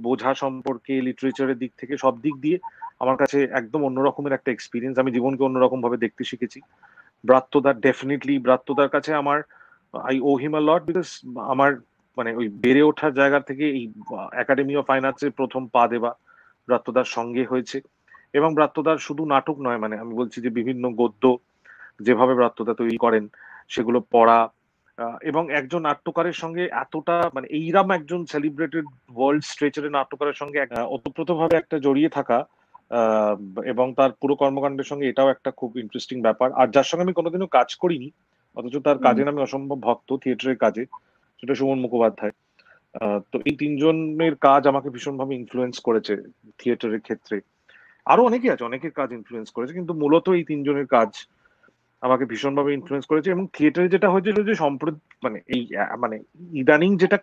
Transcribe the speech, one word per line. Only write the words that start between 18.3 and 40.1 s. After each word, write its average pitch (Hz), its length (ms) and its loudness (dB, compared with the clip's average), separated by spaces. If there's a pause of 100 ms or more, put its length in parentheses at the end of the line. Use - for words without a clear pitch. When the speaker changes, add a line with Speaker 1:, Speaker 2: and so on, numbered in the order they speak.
Speaker 1:
এবং 156 220 2
ব্রাত্য 151 280 2
দার 156 160 2
শুধু 151 260 -8
নাটক 143 360 0
নয়, 120 160 -2
মানে, 107 220 -6
আমি 113 160 -12
বলছি 120 260 -6
যে 120 100 -4
বিভিন্ন 123 400 -2
গদ্য 120 480 2 (600)
যেভাবে 123 340 4
ব্রাত্য 120 300 0
দা 113 100 -2
তৈরি 117 220 -2
করেন, 113 320 2 (400)
সেগুলো 117 420 -2
পড়া, 117 380 6 (480)
আহ, 117 260 -8
এবং 151 300 -4
একজন 147 280 -4
নাট্যকারের 165 520 -4
সঙ্গে 170 400 -6
এতটা, 170 640 -2
মানে, 131 140 -8
এইরম 165 420 2
একজন 170 340 -4
celebrated 151 600 -4 (320)
world 143 280 2
স্ট্রেচারের 147 460 -4
নাট্যকারের 143 420 -4
সঙ্গে 143 260 -8
এক, 131 140 -4
আহ, 117 200 -4
ওতপ্রোতভাবে 160 640 -2
একটা 160 220 -2
জড়িয়ে 139 300 2
থাকা, 135 380 0 (440)
আহ, 107 720 0
এবং 127 340 -2
তার 135 160 4 (100)
পুরো 139 140 0
কর্মকাণ্ডের 139 500 -2
সঙ্গে 143 240 -4
এটাও 135 200 4
একটা 131 220 -2
খুব 123 280 -10
interesting 120 440 -8
ব্যাপার। 113 300 2
আর 127 160 4
যার 131 160 4
সঙ্গে 170 180 -2
আমি 185 100 0
কোনোদিনও 170 340 -2
কাজ 127 280 2
করিনি, 151 360 -4 (440)
অথচ 123 220 -8
তার 143 200 2
Speaker 2:
হুম। 131 60 -6
Speaker 1:
কাজের 131 260 4
আমি 143 140 -2
অসম্ভব 139 380 -6
ভক্ত, 120 360 -2